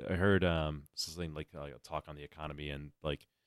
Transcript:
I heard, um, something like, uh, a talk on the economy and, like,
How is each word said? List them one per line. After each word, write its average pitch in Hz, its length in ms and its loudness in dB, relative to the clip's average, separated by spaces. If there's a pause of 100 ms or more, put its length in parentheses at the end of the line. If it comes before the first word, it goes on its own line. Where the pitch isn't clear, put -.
I 90 60 2
heard, 92 300 6
um, 78 400 2 (100)
something 82 400 -6
like, 76 220 -8
uh, 73 80 -8
a 69 180 -10
talk 78 240 -6
on 76 80 -10
the 73 80 -12
economy 73 480 -8
and, 73 220 -8 (100)
like, 73 240 -2 (200)